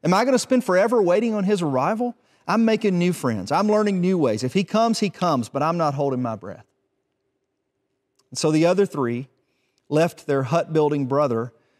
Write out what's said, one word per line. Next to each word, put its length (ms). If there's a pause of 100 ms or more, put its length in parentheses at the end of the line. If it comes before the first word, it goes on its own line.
Am 80
I 100
gonna 160
spend 240
forever 380
waiting 320
on 100
his 200
arrival? 520 (320)
I'm 160
making 360
new 120
friends. 400
I'm 160
learning 320
new 200
ways. 240
If 100
he 100
comes, 360
he 100
comes, 400
but 140
I'm 140
not 180
holding 260
my 140
breath. 300 (1600)
And 80
so 140
the 160
other 180
three 420 (600)
left 380
their 160
hut-building 640
brother 460 (260)